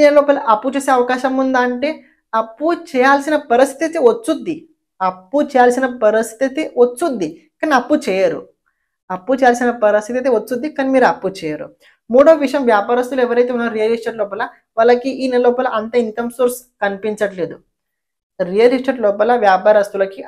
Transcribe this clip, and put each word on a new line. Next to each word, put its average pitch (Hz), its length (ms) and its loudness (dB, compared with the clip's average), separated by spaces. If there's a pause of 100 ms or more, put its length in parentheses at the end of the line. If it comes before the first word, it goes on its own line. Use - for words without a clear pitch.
నెల 294 180 6
లోపల 285 200 2 (160)
అప్పు 214 220 -4
చేసే 277 160 -2
అవకాశం 254 500 0
ఉందా 262 260 0
అంటే, 247 220 -4 (440)
అప్పు 226 340 -4 (220)
చేయాల్సిన 277 460 2 (140)
పరిస్థితి 277 480 0
వచ్చుద్ది, 311 580 0 (440)
అప్పు 190 420 -4
చేయాల్సిన 254 440 2 (180)
పరిస్థితి 269 600 -2 (200)
వచ్చుద్ది, 247 440 -4 (320)
కానీ 311 200 0
అప్పు - 140 0 (140)
చేయరు. 185 320 -2 (720)
అప్పు 185 240 -6
చేయాల్సిన 247 360 2 (140)
పరిస్థితి 208 340 0
అయితే 262 200 -2
వచ్చుద్ది, 247 380 -6
కానీ 269 120 -2
మీరు 262 240 2
అప్పు 185 160 -6
చేయరు. 151 400 -8 (420)
మూడో 285 220 6 (120)
విషయం, 277 280 -2
వ్యాపారస్తులు 240 480 0
ఎవరైతే 247 320 0
ఉన్నారో 233 200 -4
రియల్ 220 200 0
ఎస్టేట్ 233 240 -6
లోపల, 208 320 -6 (300)
వాళ్ళకి 247 320 4 (140)
ఈ 254 60 -2
నెల 247 120 0
లోపల 247 260 0
అంత 220 260 -6
ఇన్కమ్ 240 440 -4
సోర్స్ 247 220 -2 (220)
కనిపించట్లేదు. 202 760 -6 (840)
రియల్ 208 340 2
ఎస్టేట్ 262 240 -4
లోపల 208 360 0
వ్యాపారస్తులకి 202 920 2